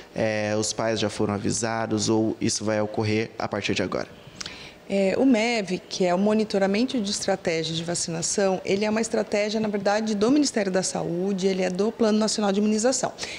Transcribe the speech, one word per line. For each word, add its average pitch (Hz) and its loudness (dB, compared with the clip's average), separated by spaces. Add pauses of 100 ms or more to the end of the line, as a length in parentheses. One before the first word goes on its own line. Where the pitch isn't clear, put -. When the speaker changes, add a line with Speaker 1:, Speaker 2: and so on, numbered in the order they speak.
(160)
Speaker 1:
é, 107 0
os 107 0
pais 113 0
já 104 0
foram 104 0
avisados 110 -2
ou 110 2
isso 113 -2
vai 107 0
ocorrer 107 0
a 107 -4
partir 101 -2
de 104 0
agora? 64 -4 (880)
Speaker 2:
É, 196 2
o 262 4
mev, 220 2
que - -2
é 175 2
o 180 2
Monitoramento 214 2
de 202 -2
Estratégia 165 -2
de 165 -4
Vacinação, 170 -2
ele 196 0
é 214 0
uma 214 0
estratégia, 214 0
na 214 0
verdade, 208 0
do 208 2
Ministério 262 2
da 185 2
Saúde, 180 -2
ele 190 0
é 185 0
do 196 0
Plano 214 2
Nacional 214 0
de 202 0
Imunização. 214 2 (260)